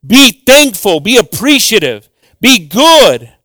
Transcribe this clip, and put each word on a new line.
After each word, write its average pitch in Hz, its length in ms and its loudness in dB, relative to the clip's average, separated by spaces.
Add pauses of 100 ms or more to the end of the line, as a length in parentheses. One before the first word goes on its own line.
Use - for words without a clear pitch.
Be 247 400 0
thankful. 247 540 0
Be 220 180 -2
appreciative. 196 920 -4 (300)
Be 247 200 0
good. 175 720 0 (120)